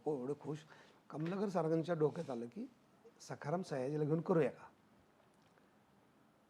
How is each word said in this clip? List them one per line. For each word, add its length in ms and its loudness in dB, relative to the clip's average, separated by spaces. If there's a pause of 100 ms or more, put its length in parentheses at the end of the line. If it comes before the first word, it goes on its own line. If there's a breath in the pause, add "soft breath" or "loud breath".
एवढे 320 0
खुश. 180 -6 (520 loud breath)
कमलाकर 400 -2
सारंगांच्या 460 2
डोक्यात 340 2
आलं 160 -4
की 240 -10 (600)
सखाराम 320 -2
सयाजीला 420 -2
घेऊन 180 2
करूया 280 4
का? 140 -8 (1900)